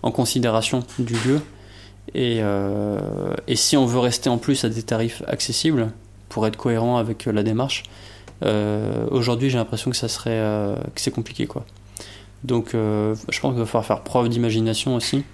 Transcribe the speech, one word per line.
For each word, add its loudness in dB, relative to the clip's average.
en 2
considération 2
du -2
lieu. 2
Et, 2
euh, 0
et 2
si 2
on 6
veut 2
rester 0
en 2
plus 0
à 2
des -2
tarifs -2
accessibles, 0
pour 0
être -2
cohérent 2
avec, -2
euh, 0
la 2
démarche, 0
euh, 0
aujourd'hui 2
j'ai 2
l'impression -2
que -2
ça -2
serait, -4
euh, 0
que -8
c'est -2
compliqué, -4
quoi. -8
Donc, -2
euh, 2
je -4
pense 0
qu'il 0
va 0
falloir 0
faire 2
preuve 2
d'imagination 2
aussi 0